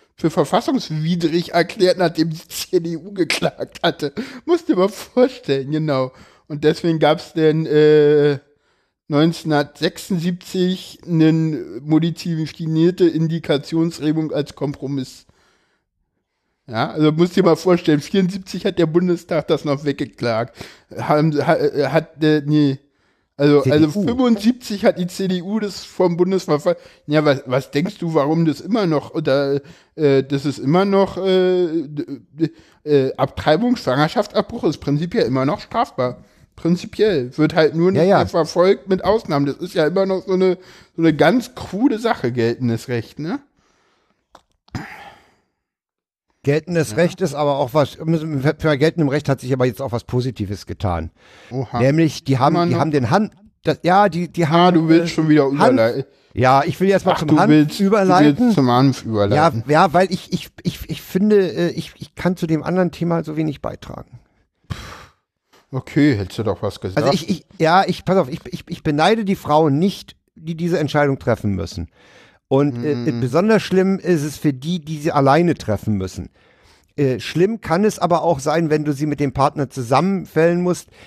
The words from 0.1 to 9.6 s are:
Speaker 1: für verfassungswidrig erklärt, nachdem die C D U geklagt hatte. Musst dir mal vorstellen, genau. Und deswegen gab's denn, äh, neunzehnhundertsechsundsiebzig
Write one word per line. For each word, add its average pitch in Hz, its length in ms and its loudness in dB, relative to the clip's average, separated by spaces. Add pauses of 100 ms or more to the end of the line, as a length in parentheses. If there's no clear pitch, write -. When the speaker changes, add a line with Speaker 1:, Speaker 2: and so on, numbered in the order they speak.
Speaker 1:
für 165 140 -2
verfassungswidrig 165 1200 -2
erklärt, 180 440 0
nachdem 165 340 0
die 156 160 -14
C - 320 -4
D 165 180 -8
U 190 160 -16
geklagt - 680 -4
hatte. 156 300 -4 (320)
Musst 330 240 -2
dir 254 60 2
mal 185 140 2
vorstellen, 147 840 -2
genau. 143 400 -2 (360)
Und 147 180 -10
deswegen 165 340 0
gab's 156 320 0
denn, 160 340 2
äh, 147 760 4 (680)
neunzehnhundertsechsundsiebzig 170 2000 -2